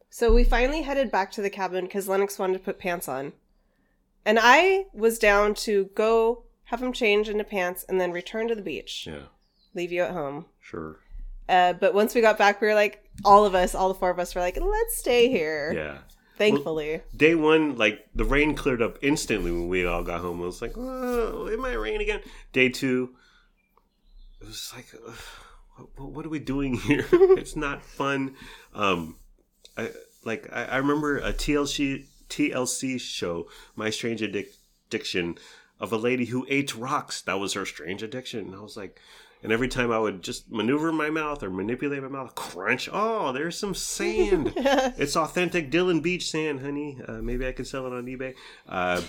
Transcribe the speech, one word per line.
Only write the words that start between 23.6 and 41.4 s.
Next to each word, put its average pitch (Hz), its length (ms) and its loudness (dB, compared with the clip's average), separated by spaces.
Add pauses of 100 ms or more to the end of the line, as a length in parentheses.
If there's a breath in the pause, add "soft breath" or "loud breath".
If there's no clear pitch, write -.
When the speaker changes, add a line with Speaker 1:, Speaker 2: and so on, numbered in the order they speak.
Speaker 2:
it 101 60 -18
was - 280 -12
like, 123 120 -16 (200)
"Ugh, 117 80 -14 (640 loud breath)
what, - 200 -20
what, 139 160 -14
what 156 140 -10
are 156 40 -8
we 156 80 -4
doing 135 360 -2
here?" 104 340 2
<laughs> - 40 8
It's 359 440 8
not 143 280 -4
fun. 135 500 -2 (400 loud breath)
Um, 87 420 -2 (600)
I, 113 140 -6 (340)
like, 110 280 -6
I, 117 120 -6
I 127 140 -4
remember 143 400 0
a 104 140 -2
T 147 220 0
L 143 120 0
C, 139 400 -4 (220)
T 147 240 -2
L 127 140 -2
C 131 320 -4
show, 85 500 -6 (280 loud breath)
My 107 140 -4
Strange 113 300 -4
Addic-, 101 340 -6 (340)
Addiction, 87 480 -4 (440 loud breath)
of 104 120 -6
a 113 40 -2
lady 123 300 0
who 123 220 -6
ate 139 280 -2
rocks. 131 460 -6
That 92 180 -4
was 98 140 -4
her 98 120 -4
strange 95 360 -10
addiction. 110 440 -10
And 92 80 -14
I 101 60 -18
was 104 160 -16
like, 95 240 -16 (420 loud breath)
and 110 80 -6
every 117 160 2
time 123 240 -2
I 113 80 2
would 101 240 -2
just - 300 -10
maneuver 143 400 0
my 151 180 -2
mouth 156 320 -4